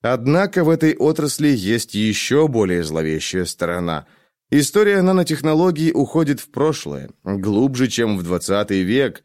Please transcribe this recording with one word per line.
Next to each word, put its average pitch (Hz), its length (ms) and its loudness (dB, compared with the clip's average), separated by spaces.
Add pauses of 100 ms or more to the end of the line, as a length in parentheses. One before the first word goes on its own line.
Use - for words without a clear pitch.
Однако 143 600 0
в 156 60 2
этой 156 260 2
отрасли 147 540 0
есть 110 440 0
еще 110 540 0
более 95 360 0
зловещая 80 640 -4
сторона. 85 640 -6 (420)
История 196 540 2
нанотехнологий 160 880 2
уходит 143 460 0
в - 100 -18
прошлое, 98 640 -4 (120)
глубже, 107 640 0
чем 107 300 -2
в 90 60 -6
двадцатый 95 580 -2
век 110 420 -2